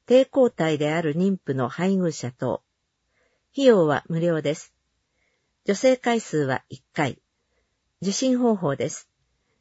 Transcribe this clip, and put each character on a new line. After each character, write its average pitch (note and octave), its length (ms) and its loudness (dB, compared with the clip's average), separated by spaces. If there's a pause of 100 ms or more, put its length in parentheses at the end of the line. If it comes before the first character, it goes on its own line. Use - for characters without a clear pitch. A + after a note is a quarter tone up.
低 C4 200 4
抗 B3+ 240 2
体 D#3+ 280 -2
で D3 140 0
あ E3 100 -2
る D3+ 140 -2
妊 F#3+ 260 0
婦 C#3 140 -6
の B2+ 140 -2
配 F#3 260 -2
偶 F3+ 160 0
者 B2+ 220 -10
等。 - 280 -4 (920)
費 C#4 120 0
用 G3+ 220 6
は C#3+ 220 0
無 E3 100 -4
料 E3 220 0
で D3 140 -2
す。 - 180 -18 (920)
助 G3+ 100 0
成 C4 200 2
回 A#3 240 -2
数 D#3 200 -6
は C3 280 -2
一 - 160 -20 (100)
回。 C#3 280 -4 (800)
受 F#3+ 100 -4
診 B3+ 260 0
方 A#3 200 2
法 D3+ 180 -2
で C3 140 -4
す。 - 200 -16 (520)